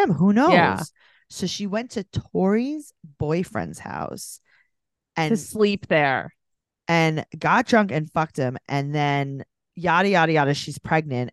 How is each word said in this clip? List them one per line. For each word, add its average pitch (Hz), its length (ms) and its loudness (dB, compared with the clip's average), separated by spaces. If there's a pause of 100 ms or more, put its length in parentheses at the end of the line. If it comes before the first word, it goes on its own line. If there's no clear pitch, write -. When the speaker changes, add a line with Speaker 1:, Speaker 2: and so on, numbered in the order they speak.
Speaker 1:
him. 254 100 2
Who 185 200 4
knows? 277 180 4
Speaker 2:
Yeah. 151 280 4 (500)
Speaker 1:
So - 180 -8
she 202 200 -8
went 220 240 -6
to 202 140 -6
Tori's 233 840 -2 (280)
boyfriend's 147 600 -4
house - 600 -10 (760)
Speaker 2:
To 165 60 -2
Speaker 1:
and 156 180 0
Speaker 2:
sleep 208 480 -2
there. 139 460 0 (540)
Speaker 1:
and 160 360 2 (140)
got 190 300 2
drunk 214 240 4
and 151 200 -4
fucked 160 260 -2
him. 127 200 -2 (100)
And 143 260 -4
then 143 500 -2 (320)
yada, 175 340 2
yada, 165 240 4
yada, 147 200 4
she's - 260 -8
pregnant 139 540 -2